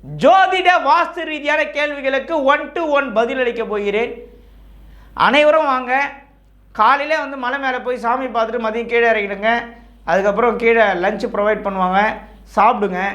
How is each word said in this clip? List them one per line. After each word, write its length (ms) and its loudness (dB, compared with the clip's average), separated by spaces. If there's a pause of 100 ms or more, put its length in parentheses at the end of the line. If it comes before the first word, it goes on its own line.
(160)
ஜோதிட 520 4 (200)
வாஸ்து 440 0
ரீதியான 320 -2
கேள்விகளுக்கு 720 -4 (180)
one 200 -2
to 100 -4 (140)
one 200 -2
பதிலளிக்க 560 -2
போகிறேன். 420 -2 (1120)
அனைவரும் 460 4
வாங்க. 400 -2 (600)
காலையிலே 520 2
வந்து 120 -10
மலை 220 -4
மேலே 200 -2
போய் 280 -6
சாமி 200 -2
பார்த்துட்டு 400 -2
மதியம் 260 -4
கீழே 200 4
இறங்கிடுங்க. 380 -2 (540)
அதுக்கப்புறம் 520 2
கீழே 300 4 (160)
லஞ்ச் 320 -2
ப்ரொவைட் 320 0
பண்ணுவாங்க, 340 0 (560)
சாப்பிடுங்க. 440 2 (140)